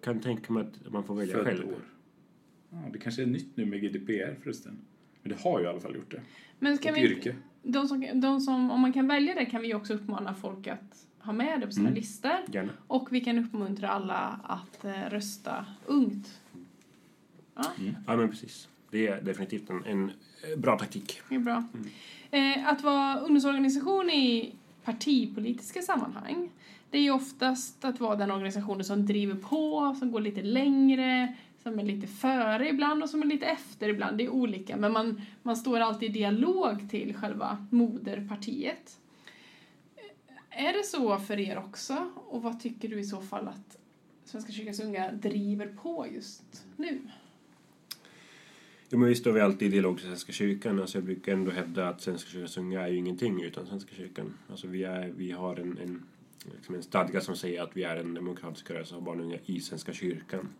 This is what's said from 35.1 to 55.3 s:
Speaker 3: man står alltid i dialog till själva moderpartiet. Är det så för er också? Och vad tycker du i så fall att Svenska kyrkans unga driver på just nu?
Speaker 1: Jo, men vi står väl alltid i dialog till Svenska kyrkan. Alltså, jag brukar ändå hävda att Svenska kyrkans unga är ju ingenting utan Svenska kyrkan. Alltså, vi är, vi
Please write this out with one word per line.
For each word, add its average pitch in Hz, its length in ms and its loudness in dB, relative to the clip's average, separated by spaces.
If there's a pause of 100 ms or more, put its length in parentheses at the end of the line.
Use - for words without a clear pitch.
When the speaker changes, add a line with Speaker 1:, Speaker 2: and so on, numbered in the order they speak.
Speaker 3:
man 233 140 0
står 233 240 2
alltid 220 300 2
i - 20 -4
dialog 220 800 2
till 208 240 -4
själva 208 560 -6
moderpartiet. 214 1300 0 (1500)
Är 285 220 0
det 403 120 0
så 233 340 2
för 202 220 -2
er 196 180 -2
också? 311 560 -6
Och 254 280 -8
vad 233 180 -4
tycker 233 280 -6
du 214 120 -4
i 196 40 -4
så 196 160 -6
fall 202 280 -6
att - 300 -16 (460)
Svenska 214 280 -12
kyrkans 208 280 -8
unga 202 320 -4
driver 202 540 -2 (160)
på 330 320 -6
just - 500 -16 (120)
nu? 302 240 -4 (1900)
Speaker 1:
Jo, 120 40 6
men 120 100 8
vi 120 60 8
står 120 180 4
väl 107 100 8
alltid 98 260 4
i - 20 4
dialog 92 280 4
till 92 80 -10
Svenska 92 260 -10
kyrkan. 101 480 0
Alltså, 95 180 -4
jag 90 60 -4
brukar 92 280 -2
ändå 95 180 2
hävda 90 380 -2
att 87 120 -6
Svenska 90 300 -6
kyrkans 90 260 -8
unga 92 240 -4
är 90 80 -2
ju 90 80 0
ingenting 90 460 0
utan 87 240 -8
Svenska 98 280 -12
kyrkan. 92 400 -10 (160)
Alltså, 95 160 -14
vi 92 180 -4
är, 92 320 -6
vi 90 160 -6